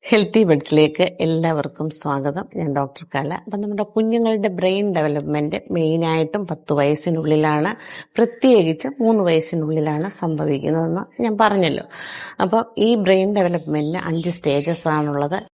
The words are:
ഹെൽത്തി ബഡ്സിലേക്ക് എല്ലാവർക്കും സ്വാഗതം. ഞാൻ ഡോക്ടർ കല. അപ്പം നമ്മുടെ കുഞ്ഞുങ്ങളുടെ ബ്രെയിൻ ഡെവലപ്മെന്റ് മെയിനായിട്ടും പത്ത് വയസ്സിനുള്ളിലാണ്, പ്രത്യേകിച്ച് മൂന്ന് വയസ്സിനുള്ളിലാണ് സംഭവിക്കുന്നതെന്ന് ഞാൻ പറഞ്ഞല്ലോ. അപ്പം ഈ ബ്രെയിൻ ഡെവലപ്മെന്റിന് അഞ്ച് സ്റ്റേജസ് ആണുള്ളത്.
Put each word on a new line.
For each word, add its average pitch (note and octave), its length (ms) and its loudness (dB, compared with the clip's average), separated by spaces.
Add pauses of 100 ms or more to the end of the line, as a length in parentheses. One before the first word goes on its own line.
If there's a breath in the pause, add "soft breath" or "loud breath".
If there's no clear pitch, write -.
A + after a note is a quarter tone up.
ഹെൽത്തി G#3+ 340 4
ബഡ്സിലേക്ക് D3+ 760 4
എല്ലാവർക്കും D#3+ 680 -2
സ്വാഗതം. C#3+ 560 -4 (100)
ഞാൻ E3 180 -4
ഡോക്ടർ C#3 420 -4
കല. C#3+ 180 -4
അപ്പം G3+ 280 -8
നമ്മുടെ G#3 220 -4
കുഞ്ഞുങ്ങളുടെ A3 640 0
ബ്രെയിൻ F#3+ 440 0
ഡെവലപ്മെന്റ് D3+ 640 -2 (160)
മെയിനായിട്ടും E3 760 0
പത്ത് D#3 260 -6
വയസ്സിനുള്ളിലാണ്, D3+ 1000 0 (420 loud breath)
പ്രത്യേകിച്ച് A#3 720 4 (120)
മൂന്ന് A3+ 240 4
വയസ്സിനുള്ളിലാണ് D#3+ 840 0
സംഭവിക്കുന്നതെന്ന് D#3+ 1120 -2
ഞാൻ G#3+ 200 -2
പറഞ്ഞല്ലോ. G3 420 2 (580 loud breath)
അപ്പം A3 240 0 (120)
ഈ A#3 180 4
ബ്രെയിൻ F#3+ 400 2
ഡെവലപ്മെന്റിന് D#3+ 680 0
അഞ്ച് E3 260 -2
സ്റ്റേജസ് D#3 580 -2
ആണുള്ളത്. D3+ 560 -2 (120)